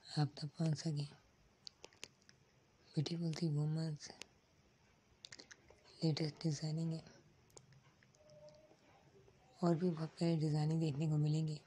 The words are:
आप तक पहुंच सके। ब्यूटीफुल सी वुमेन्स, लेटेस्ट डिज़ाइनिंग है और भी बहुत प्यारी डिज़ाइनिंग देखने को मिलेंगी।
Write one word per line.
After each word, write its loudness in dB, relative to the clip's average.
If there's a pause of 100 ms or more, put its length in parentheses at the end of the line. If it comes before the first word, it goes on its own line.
(180)
आप 4 (100)
तक -6 (100)
पहुंच 2
सके। -2 (1900)
ब्यूटीफुल 0
सी 0
वुमेन्स, -2 (1900)
लेटेस्ट 0
डिज़ाइनिंग 0
है -6 (2500)
और 6
भी 2
बहुत -4
प्यारी 4
डिज़ाइनिंग 2
देखने 0
को 4
मिलेंगी। 2